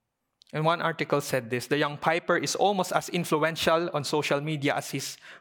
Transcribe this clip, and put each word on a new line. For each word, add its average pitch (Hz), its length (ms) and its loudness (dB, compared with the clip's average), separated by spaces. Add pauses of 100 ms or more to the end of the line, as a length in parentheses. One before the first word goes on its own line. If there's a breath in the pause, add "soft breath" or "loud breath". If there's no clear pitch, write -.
(540)
And 151 100 -2
one 165 160 2
article 160 400 0
said 127 300 -2
this, 123 160 -2
"The 143 100 0
young 147 220 0
Piper 170 400 2
is - 180 -2
almost 190 360 2
as - 180 0
influential 165 840 2
on 147 100 -2
social 147 380 0
media 143 360 0
as - 160 -6
his - 260 -6 (220 loud breath)